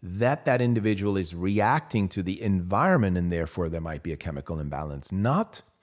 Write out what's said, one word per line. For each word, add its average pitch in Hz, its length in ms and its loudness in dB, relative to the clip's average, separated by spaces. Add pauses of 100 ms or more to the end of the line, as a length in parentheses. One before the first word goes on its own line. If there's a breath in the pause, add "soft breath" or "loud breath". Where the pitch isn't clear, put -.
that 113 440 0
that 123 180 4
individual 104 540 2
is 85 180 -2
reacting 101 720 2
to 98 140 -4
the 92 180 -4
environment 98 800 2
and 87 120 0
therefore 82 380 -2
there 82 120 -4
might 80 240 -8
be 82 80 -4
a 73 40 -6
chemical 78 440 -8
imbalance, 71 520 -8
not 127 500 0 (200 soft breath)